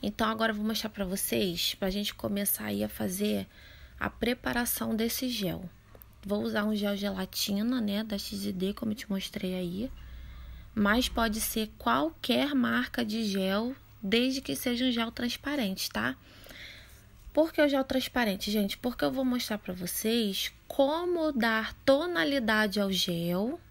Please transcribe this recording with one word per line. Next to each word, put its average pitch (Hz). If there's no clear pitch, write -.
Então, 214
agora 220
eu 208
vou 208
mostrar 214
pra 202
vocês, 190
pra 190
gente 202
começar 208
aí 208
a 214
fazer 202
a -
preparação 240
desse 233
gel. 185
Vou 202
usar 220
um 214
gel 202
gelatina, 202
né, 208
da 214
X 202
e 202
D, 185
como 220
eu 214
te -
mostrei 190
aí. 185
Mas 214
pode 226
ser 220
qualquer 269
marca 240
de 220
gel, 196
desde 247
que 269
seja 247
um 254
gel 233
transparente, 240
tá? 233
Por 320
que -
o 294
gel 269
transparente, 240
gente? 202
Porque 247
eu 285
vou 262
mostrar 247
pra 185
vocês 202
como 320
dar 220
tonalidade 277
ao 196
gel 185